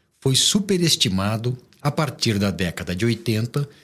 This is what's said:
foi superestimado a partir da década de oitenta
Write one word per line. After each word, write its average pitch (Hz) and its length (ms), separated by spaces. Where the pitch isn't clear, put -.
foi 135 140
superestimado 127 1200
a 143 120
partir 113 480
da 101 100
década 90 420
de 92 140
oitenta 117 640